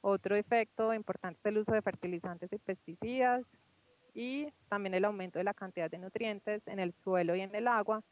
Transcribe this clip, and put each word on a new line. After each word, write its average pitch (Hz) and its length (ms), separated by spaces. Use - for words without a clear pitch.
Otro 196 340
efecto 220 580
importante 185 460
es - 80
el 214 120
uso 214 140
de 214 100
fertilizantes 180 720
y 214 60
pesticidas 247 840
y 269 380
también 202 260
el 185 100
aumento 208 340
de 180 60
la - 100
cantidad 180 360
de 175 80
nutrientes 214 680
en 196 140
el 180 120
suelo 180 320
y 185 40
en 196 140
el 226 140
agua 220 440